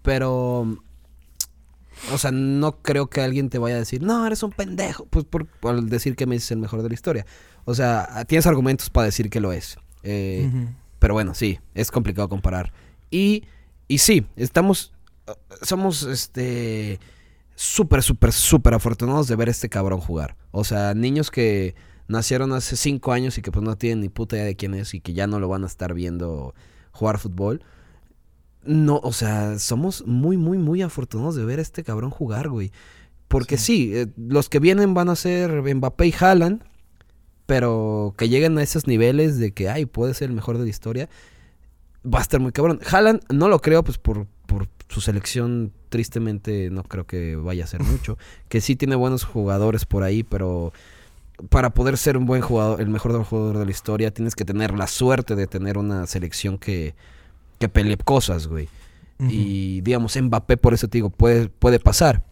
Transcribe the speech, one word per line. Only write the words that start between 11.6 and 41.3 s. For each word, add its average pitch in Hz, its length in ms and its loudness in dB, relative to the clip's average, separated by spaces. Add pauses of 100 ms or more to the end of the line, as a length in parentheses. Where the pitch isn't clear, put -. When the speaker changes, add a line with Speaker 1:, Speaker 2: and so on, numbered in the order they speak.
Speaker 1:
es 107 160 -4
complicado 104 400 -2
comparar. 92 420 -4 (380)
Y, 202 340 2 (420)
y 139 120 0
sí, 156 280 4 (100)
estamos, 175 580 0 (680)
somos, 185 420 -2
este, 120 960 -6 (540)
súper, - 480 2
súper, 117 300 4
súper - 400 4
afortunados 120 560 0
de 117 80 0
ver 113 120 0
a - 20 0
este 117 180 -4
cabrón 95 320 -2
jugar. 80 360 -6 (160)
O 104 120 -2
sea, 101 300 -2
niños 135 360 0
que 101 440 0 (360)
nacieron 127 420 -2
hace 131 240 -4
cinco 139 360 -2
años 123 260 -2
y 104 40 -8
que, - 100 -8
pues, 101 120 -2
no 110 140 -4
tienen 113 220 -2
ni 98 80 -4
puta 113 280 -6
idea 104 80 -4
de 98 120 -4
quién 98 180 -6
es 98 200 -8
y 87 60 -10
que 87 140 -10
ya 98 120 -2
no 104 140 -2
lo 92 80 -4
van 95 160 -4
a - 20 -6
estar 90 280 -8
viendo 85 600 -6 (380)
jugar 107 260 -2
fútbol. 101 440 -4 (1000)
No, 147 380 4
o 123 100 -2
sea, 107 460 -2
somos 143 480 -4
muy, 131 300 2
muy, 175 220 0
muy 175 240 0
afortunados 151 540 -6
de 117 80 -4
ver 127 160 -4
a - 20 -4
este 160 220 -10
cabrón 113 260 -6
jugar, 135 400 -6
güey. 104 220 -6 (560)
Porque 131 280 0
Speaker 2:
Sí. 135 340 2
Speaker 1:
sí, 104 60 -4
eh, 120 100 -2 (100)
los 127 320 0
que 147 100 2
vienen 190 340 6
van 175 160 2
a 175 80 0
ser 175 460 -2 (120)
Mbappé 135 340 2
y 160 100 0
Haaland, 185 440 6 (840)
pero 110 720 0
que 117 100 0
lleguen 151 300 4
a 147 40 2
esos 143 240 -2
niveles 131 520 4
de 110 140 0
que, 95 180 -4
ay, 143 160 -2
puede 123 280 -2
ser 139 160 -6
el 120 60 -4
mejor 117 220 -4
de 123 60 -2
la 110 60 -2
historia, 117 380 -6 (960)